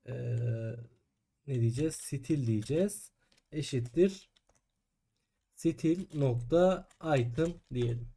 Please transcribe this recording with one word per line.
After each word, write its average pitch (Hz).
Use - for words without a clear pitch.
Ee, 123
ne 127
diyeceğiz? 131
Stil 143
diyeceğiz. 135
Eşittir 156
stil 165
nokta 151
item 127
diyelim. 120